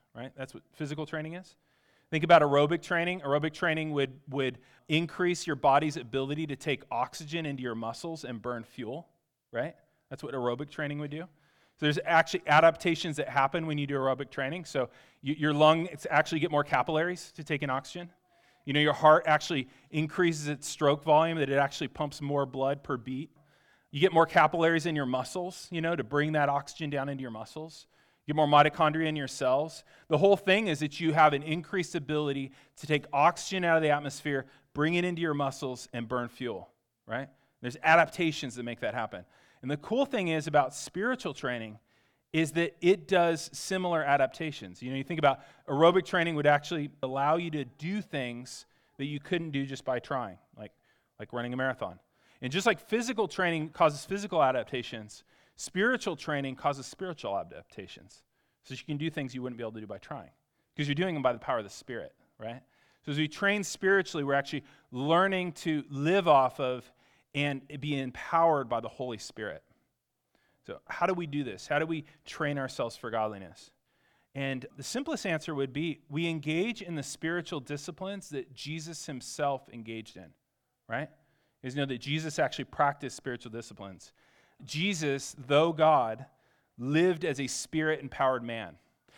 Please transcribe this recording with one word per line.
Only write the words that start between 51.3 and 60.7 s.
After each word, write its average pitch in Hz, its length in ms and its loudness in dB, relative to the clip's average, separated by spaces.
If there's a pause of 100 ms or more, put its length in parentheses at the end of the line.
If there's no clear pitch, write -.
running 120 200 -6
a 127 40 -4
marathon. 123 400 -4 (460)
And 127 80 -4
just 185 160 0
like 202 120 2
physical 226 480 -2
training 165 420 -2
causes 151 360 2
physical 190 380 0
adaptations, 120 800 -2 (320)
spiritual 208 600 -2
training 139 420 -4
causes 135 280 -2
spiritual 156 500 -8
adaptations. 90 840 -12 (440)
So - 80 -14
you 127 120 -12
can 147 120 -4
do 156 120 -4
things 135 240 -8
you 127 80 -8
wouldn't 123 160 -8
be 117 60 -10
able 110 80 -6
to 110 80 -12
do 107 80 -12
by 101 100 -10
trying, 98 320 -14 (480)